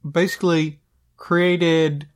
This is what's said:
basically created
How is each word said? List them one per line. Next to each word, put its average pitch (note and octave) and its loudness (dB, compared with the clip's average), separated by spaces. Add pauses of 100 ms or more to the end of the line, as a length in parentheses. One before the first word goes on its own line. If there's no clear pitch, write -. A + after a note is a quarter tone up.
basically D#3+ -2 (340)
created E3+ 0